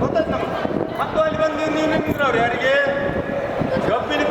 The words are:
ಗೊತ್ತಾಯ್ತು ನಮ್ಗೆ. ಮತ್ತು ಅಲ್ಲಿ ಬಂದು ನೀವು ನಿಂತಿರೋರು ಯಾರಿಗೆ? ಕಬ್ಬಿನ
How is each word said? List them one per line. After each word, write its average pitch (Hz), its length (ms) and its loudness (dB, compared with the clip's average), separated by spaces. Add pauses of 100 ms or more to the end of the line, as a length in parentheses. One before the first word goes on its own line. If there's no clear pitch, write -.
ಗೊತ್ತಾಯ್ತು 640 300 0
ನಮ್ಗೆ. - 180 -2 (480)
ಮತ್ತು 285 240 -4
ಅಲ್ಲಿ 311 180 0
ಬಂದು 311 220 0 (100)
ನೀವು 311 180 2
ನಿಂತಿರೋರು 285 500 0
ಯಾರಿಗೆ? 508 320 2 (1120)
ಕಬ್ಬಿನ 285 420 0